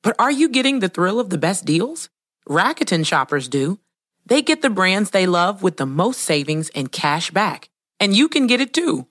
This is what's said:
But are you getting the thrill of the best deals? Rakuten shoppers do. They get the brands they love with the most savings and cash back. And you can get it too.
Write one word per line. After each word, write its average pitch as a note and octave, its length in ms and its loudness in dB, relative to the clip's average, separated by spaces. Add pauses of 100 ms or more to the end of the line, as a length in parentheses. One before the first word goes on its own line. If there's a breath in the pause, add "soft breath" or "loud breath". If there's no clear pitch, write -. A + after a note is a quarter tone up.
But A3+ 160 0
are B3 140 2
you D4 160 2
getting C4 320 0
the F#3+ 80 0
thrill F3+ 320 -2
of A3 100 -4
the F3+ 80 -4
best E3+ 280 -2
deals? G3+ 440 -2 (380)
Rakuten F3 580 0
shoppers C3+ 440 -2
do. C#3+ 300 -2 (460)
They C4+ 160 2
get D#4 200 0
the C4+ 80 2
brands F#3+ 400 0
they F#3+ 180 2
love F3+ 340 0
with F#3 140 0
the C#3 100 -2
most E3+ 360 -2
savings D#3 480 -2
and C3 200 -6
cash D#3 420 -2
back. F#3 360 -2 (320)
And G3+ 160 2
you C#4+ 140 4
can C#4 180 2
get A#3+ 140 4
it C4+ 120 -4
too. D4+ 380 -2